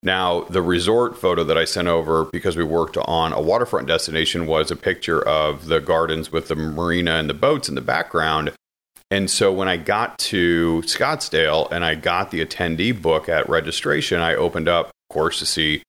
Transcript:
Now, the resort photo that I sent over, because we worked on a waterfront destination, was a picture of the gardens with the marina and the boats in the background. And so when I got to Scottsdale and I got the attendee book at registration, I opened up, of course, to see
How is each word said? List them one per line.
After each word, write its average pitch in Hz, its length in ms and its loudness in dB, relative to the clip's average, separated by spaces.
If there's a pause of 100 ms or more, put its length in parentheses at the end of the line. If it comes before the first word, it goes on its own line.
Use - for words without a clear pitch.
Now, 90 400 0
the 90 180 0
resort 101 560 2
photo 85 260 2
that 80 140 2
I 82 80 4
sent 87 240 -2
over, 80 420 2
because 85 240 -2
we 85 80 0
worked 82 320 0
on 80 380 0
a - 80 -2
waterfront 87 480 0
destination, 82 580 0
was 78 240 0
a 87 60 -4
picture 87 440 -2
of 76 440 0
the 80 160 2
gardens 80 500 0
with 80 160 -4
the 80 80 -2
marina 82 600 0
and 78 140 -2
the 73 40 -2
boats 135 340 0
in 71 80 -6
the 67 60 -4
background. 78 720 0 (580)
And 98 180 0
so 98 220 2
when 95 160 0
I 92 80 2
got 101 440 -2
to 85 680 2
Scottsdale 80 840 0
and 85 120 -2
I 80 120 0
got 85 360 -2
the 80 140 -2
attendee 92 540 -2
book 80 280 0
at 82 220 0
registration, 82 720 0
I 82 140 2
opened 85 340 0
up, 85 180 2
of - 260 -20
course, 80 260 0
to 76 60 -6
see 76 440 0